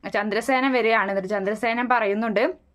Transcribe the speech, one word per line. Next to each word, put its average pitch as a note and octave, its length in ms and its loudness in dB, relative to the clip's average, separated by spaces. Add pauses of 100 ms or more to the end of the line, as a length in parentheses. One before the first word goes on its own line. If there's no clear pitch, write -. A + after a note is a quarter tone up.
(140)
ചന്ദ്രസേനൻ A3+ 580 0
വരികയാണ്. A3+ 400 2
എന്നിട്ട് F#3+ 180 -2
ചന്ദ്രസേനൻ G#3+ 600 -2
പറയുന്നുണ്ട് A3 540 2 (320)